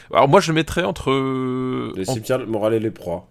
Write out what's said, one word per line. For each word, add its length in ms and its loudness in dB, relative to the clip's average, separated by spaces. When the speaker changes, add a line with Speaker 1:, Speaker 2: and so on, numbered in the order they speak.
Speaker 1:
Alors 160 6
moi, 120 8
je 120 2
le 40 -2
mettrais 280 0
entre, 280 -2
Speaker 2:
Le 840 -2
Speaker 1:
en- 60 -2
Speaker 2:
Cimetière 260 -2
de 40 -8
la 60 -8
Morale 240 0
et 60 2
Les 120 -2
Proies. 400 -10